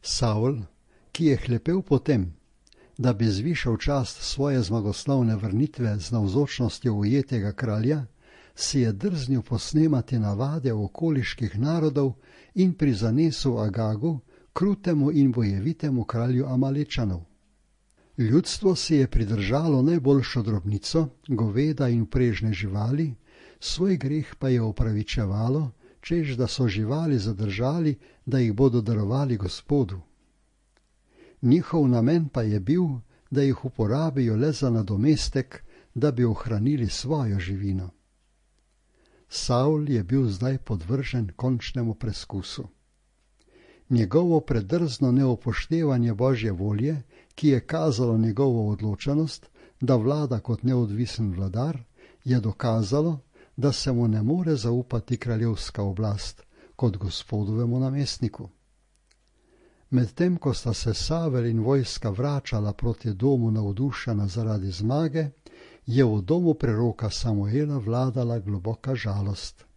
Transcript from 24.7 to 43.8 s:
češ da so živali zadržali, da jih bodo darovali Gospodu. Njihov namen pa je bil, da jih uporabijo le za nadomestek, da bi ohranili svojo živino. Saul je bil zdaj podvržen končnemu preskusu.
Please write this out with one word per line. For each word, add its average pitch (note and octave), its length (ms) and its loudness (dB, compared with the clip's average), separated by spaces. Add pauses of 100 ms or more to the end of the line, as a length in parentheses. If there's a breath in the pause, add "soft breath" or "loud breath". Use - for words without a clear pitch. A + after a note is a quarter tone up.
češ D#3 360 -2
da A#2+ 100 2
so B2+ 200 0
živali C3 520 0
zadržali, A2+ 760 -2 (300 soft breath)
da C3 140 2
jih A#2 140 2
bodo A#2+ 280 4
darovali A2+ 560 0
Gospodu. F#2+ 640 -2 (1400 soft breath)
Njihov D3 460 2
namen C3 420 2
pa B2+ 120 -4
je G#2+ 180 0
bil, D3+ 260 0 (440 soft breath)
da C#3 120 0
jih C#3 240 0
uporabijo B2+ 720 0
le C#3 160 2
za C#3 180 -2
nadomestek, A2+ 920 0 (320 soft breath)
da C#3 160 0
bi B2 140 0
ohranili A2+ 640 0
svojo B2 500 -2
živino. F#2+ 500 -4 (1400 soft breath)
Saul D3 600 0
je A#2+ 140 2
bil B2+ 260 2
zdaj A#2+ 280 -2
podvržen A#2 800 -4
končnemu A#2+ 580 -2
preskusu. - 760 -8 (1200 soft breath)